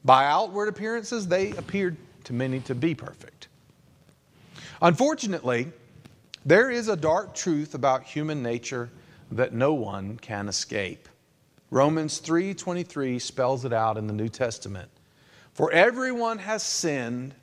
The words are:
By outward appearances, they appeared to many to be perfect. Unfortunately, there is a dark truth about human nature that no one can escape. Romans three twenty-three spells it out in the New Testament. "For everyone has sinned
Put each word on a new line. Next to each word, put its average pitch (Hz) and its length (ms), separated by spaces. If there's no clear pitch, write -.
By 131 220
outward 196 420
appearances, 214 600
they 190 240
appeared 185 440
to 127 100
many 131 260
to 127 140
be 151 200
perfect. - 540
Unfortunately, 170 880
there 208 260
is 240 180
a 208 80
dark 165 380
truth 151 400
about 131 300
human 151 380
nature 120 480
that 120 220
no 135 180
one 101 460
can 101 300
escape. - 600
Romans 151 480
three 175 340
twenty-three 170 680
spells 127 460
it 120 80
out 110 240
in 107 100
the 107 60
New 107 160
Testament. 101 600
"For 151 180
everyone 233 680
has 208 240
sinned 131 800